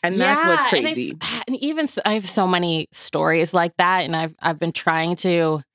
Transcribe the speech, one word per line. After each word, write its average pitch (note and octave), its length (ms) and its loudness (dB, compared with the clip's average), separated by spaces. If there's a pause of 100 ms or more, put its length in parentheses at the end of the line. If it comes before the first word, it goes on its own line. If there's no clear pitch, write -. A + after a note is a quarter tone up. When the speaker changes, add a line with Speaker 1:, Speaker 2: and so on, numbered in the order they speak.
Speaker 1:
And F#3 180 0
that's D4+ 240 4
what's D4+ 260 2
Speaker 2:
Yeah, F#3 60 2
and - 100 0
it's, - 80 -2
Speaker 1:
crazy. - 220 -4 (260)
Speaker 2:
<sighs> - 40 -
and C4 100 -4
even D#4 280 -2
s-, - 200 -6
I G#3+ 80 2
have G3+ 160 -4
so G3 160 2
many F3 460 0
stories D#3+ 640 0
like E3+ 220 2
that, F#3 240 2
and E3 140 -2
I've, D#3+ 240 -4
I've D#3+ 200 -2
been E3+ 120 -2
trying E3 460 0
to E3 460 2 (120)